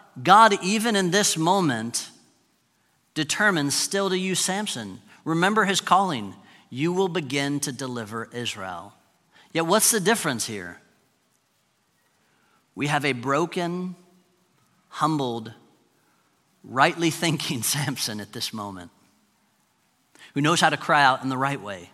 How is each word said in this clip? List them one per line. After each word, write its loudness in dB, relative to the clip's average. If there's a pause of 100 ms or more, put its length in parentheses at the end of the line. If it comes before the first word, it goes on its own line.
(220)
God, 8
even 0
in 2
this 2
moment, 0 (1040)
determines 0
still -2
to -2
use -2
Samson. -6 (220)
Remember 2
his 0
calling. 0 (340)
"You -2
will 0
begin -4
to -6
deliver -8
Israel." -10 (600)
Yet 0
what's 4
the 2
difference 0
here? -10 (2000)
We -4
have 0
a 2
broken, -4 (920)
humbled, -2 (1080)
rightly 2
thinking -2
<laughs> -
Samson -4
at -14
this -8
moment, -10 (1400)
who -2
knows 4
how 6
to 0
cry 4
out 6
in -4
the -2
right -2
way -12